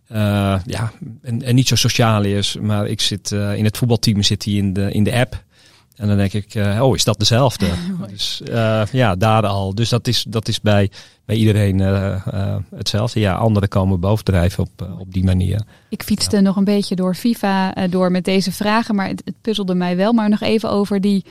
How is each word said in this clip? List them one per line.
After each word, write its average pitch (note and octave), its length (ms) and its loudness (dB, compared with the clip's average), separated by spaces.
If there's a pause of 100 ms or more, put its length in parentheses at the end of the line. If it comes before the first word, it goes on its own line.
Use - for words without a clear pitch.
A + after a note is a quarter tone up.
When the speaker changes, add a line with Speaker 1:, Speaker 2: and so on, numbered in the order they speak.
Speaker 1:
eh, G2+ 500 0 (100)
ja, - 260 -6 (300)
en, A#2+ 200 -6
en B2 120 0
niet C3 140 4
zo B2 80 2
sociaal A2+ 460 2
is. G2+ 380 -2
Maar G#2+ 260 -2
ik A2 140 -4
zit, - 320 -4
eh, G2+ 240 -2
in G#2+ 80 0
het G#2+ 120 2
voetbalteam A2+ 460 2
zit G2 220 0
hij G#2 100 -2
in G2+ 180 0
de, G2 200 -2
in G#2 120 2
de - 140 0
app. - 240 -2 (540)
En G#2 120 -4
dan G2+ 80 2
denk G2 160 0
ik, G#2 220 -8
eh, G2+ 280 0
"Oh, C3 140 4
is - 80 0
dat A2 140 0
dezelfde?" A#2+ 480 2
Speaker 2:
<laughs> F3 320 -4
Mooi. G2 120 -10
Speaker 1:
Dus, - 320 -8
eh, A2 400 0 (100)
ja, A#2 240 2
daar A2 300 4
al. G2 280 -2
Dus A2+ 140 0
dat - 180 -2
is, - 220 -2
dat A2 200 -4
is G#2 120 -4
bij, G2+ 300 4 (340)
bij G#2+ 120 -4
iedereen, G#2 440 4
eh, G2 320 0 (140)
eh, G2 300 -4 (180)
hetzelfde. A2 460 -2
Ja, G2 140 2
anderen G#2 340 2
komen F#2+ 320 0
bovendrijven F#2 640 0
op, - 180 -10
eh, F#2+ 180 -10
op F#2+ 120 -14
die F#2 120 0
manier. F#2 380 0 (260)
Speaker 2:
Ik - 140 -10
fietste - 340 0
Speaker 1:
Ja. G3+ 60 4
Speaker 2:
nog F#3+ 140 2
een G3 80 2
beetje G3+ 320 0
door F#3 180 0
fifa, G3 600 0
eh, F#3 160 -2
door F3+ 200 2
met F3+ 140 0
deze F#3+ 280 0
vragen, G#3+ 420 0
maar F#3+ 140 -2
het, F#3+ 160 -8
het G3+ 160 -10
puzzelde G3+ 340 -2
mij F3+ 220 0
wel. G3+ 160 2
Maar G#3+ 160 2
nog G#3 120 2
even A3 300 0
over G3+ 300 0
die, G3 300 2